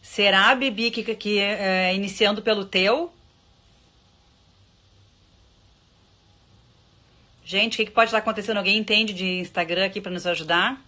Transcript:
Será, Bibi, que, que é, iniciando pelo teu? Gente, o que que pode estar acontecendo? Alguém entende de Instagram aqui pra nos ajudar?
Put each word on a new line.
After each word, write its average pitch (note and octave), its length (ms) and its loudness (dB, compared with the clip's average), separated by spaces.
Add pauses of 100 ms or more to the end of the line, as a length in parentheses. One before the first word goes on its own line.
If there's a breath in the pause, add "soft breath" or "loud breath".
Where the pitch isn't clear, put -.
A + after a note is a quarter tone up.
Será, G3+ 520 4
Bibi, A#3 360 -2
que, A3+ 240 -6
que G#3 240 -2
é, F#3+ 560 0
iniciando G3+ 480 0
pelo G3+ 240 0
teu? A3 440 2 (4000)
Gente, G#3 320 -2
o - 40 -8
que A3 80 0
que A3 40 -16
pode A3+ 180 4
estar A3+ 100 0
acontecendo? G#3+ 400 -2
Alguém G3 180 0
entende G#3+ 380 0
de F3+ 100 -6
Instagram F3+ 600 -2
aqui F#3+ 120 -6
pra F#3+ 140 -10
nos F3+ 140 -6
ajudar? F3 600 0